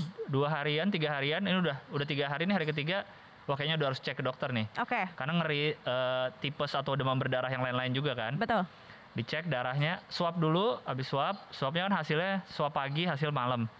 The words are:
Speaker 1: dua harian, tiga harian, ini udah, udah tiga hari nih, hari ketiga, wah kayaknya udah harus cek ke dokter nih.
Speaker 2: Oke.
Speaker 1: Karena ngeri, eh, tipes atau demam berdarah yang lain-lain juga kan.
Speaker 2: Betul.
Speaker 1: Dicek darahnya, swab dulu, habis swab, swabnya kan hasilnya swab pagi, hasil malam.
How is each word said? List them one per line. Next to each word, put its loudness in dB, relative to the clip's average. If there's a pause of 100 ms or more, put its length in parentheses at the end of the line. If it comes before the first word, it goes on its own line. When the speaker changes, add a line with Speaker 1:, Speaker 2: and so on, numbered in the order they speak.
(240)
Speaker 1:
dua 2
harian, 0
tiga 0
harian, 0
ini 2
udah, 2 (140)
udah -2
tiga 0
hari 0
nih, 4
hari 2
ketiga, 0 (400)
wah 0
kayaknya 0
udah 2
harus -6
cek -4
ke -4
dokter -2
nih. 0 (100)
Speaker 2:
Oke. 0 (100)
Speaker 1:
Karena -4
ngeri, 2 (100)
eh, 0 (140)
tipes -2
atau 0
demam 2
berdarah 0
yang -2
lain-lain 0
juga 0
kan. -2
Speaker 2:
Betul. 2 (480)
Speaker 1:
Dicek -4
darahnya, 0
swab 0
dulu, 4
habis -4
swab, 0 (140)
swabnya -2
kan 2
hasilnya 0 (160)
swab -2
pagi, 0
hasil 0
malam. 2 (120)